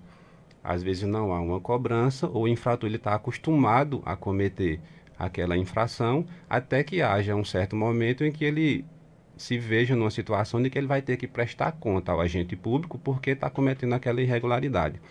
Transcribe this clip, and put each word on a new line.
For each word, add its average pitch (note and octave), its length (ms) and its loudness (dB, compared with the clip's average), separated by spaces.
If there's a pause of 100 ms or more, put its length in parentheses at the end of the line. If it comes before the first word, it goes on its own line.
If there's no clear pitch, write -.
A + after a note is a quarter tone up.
(640)
Às F2+ 180 -2
vezes F#2 220 -2
não G#2 300 0
há F2 80 0
uma F2 180 -2
cobrança, B2 680 0
ou A2 140 -2
o A2+ 40 2
infrator A#2 420 0
ele A2 80 -4
tá G#2 160 -2
acostumado C3 920 2
a F2+ 100 -2
cometer G2 640 0 (400)
aquela F2+ 380 -2
infração, A#2 680 0 (240)
até B2+ 360 0
que F3+ 160 -2
haja G#2 340 2
um G#2 80 0
certo G2 320 -2
momento A#2 480 2
em D3+ 80 2
que D3+ 140 -2
ele D3+ 400 2 (500)
se - 220 -4
veja A#2 380 2
numa A2 160 2
situação G#2+ 500 0
de C3 80 2
que C3+ 80 -4
ele C#3 100 -2
vai C#3 140 0
ter C3+ 160 -2
que - 100 -6
prestar A#2+ 460 -2
conta F#2+ 380 -2
ao E2 100 2
agente F2+ 340 -2
público B2+ 420 -4
porque C3+ 380 -2
tá C#3 140 -4
cometendo C3+ 420 0
aquela B2 300 0
irregularidade. A#2+ 880 0